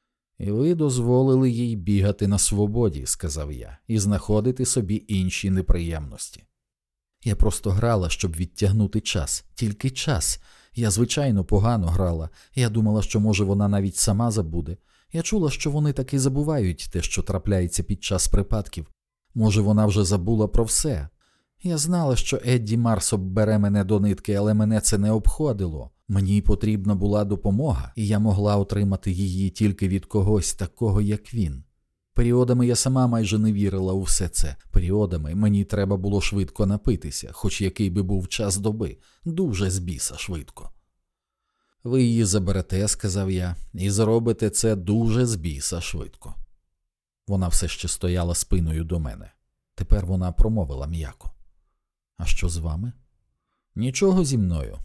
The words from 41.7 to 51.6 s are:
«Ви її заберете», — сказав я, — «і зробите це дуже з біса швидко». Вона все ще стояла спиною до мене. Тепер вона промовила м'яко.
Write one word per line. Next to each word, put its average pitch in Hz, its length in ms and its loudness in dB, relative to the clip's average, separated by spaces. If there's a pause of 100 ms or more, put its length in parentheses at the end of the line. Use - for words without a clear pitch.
«Ви 127 180 2
її 117 220 4
заберете», — 95 640 0
сказав 95 420 -2
я, — 90 260 -2 (180)
«і 98 160 -2
зробите 110 600 2
це 110 260 0
дуже 110 500 2
з 113 100 -2
біса 80 440 -6
швидко». - 540 -10 (920)
Вона 92 220 0
все 85 200 2
ще - 200 -8
стояла 87 460 -2
спиною 80 500 0
до 85 160 -2
мене. 92 320 -10 (420)
Тепер 101 320 2
вона 90 260 -2
промовила 78 540 0
м'яко. 80 440 -8 (840)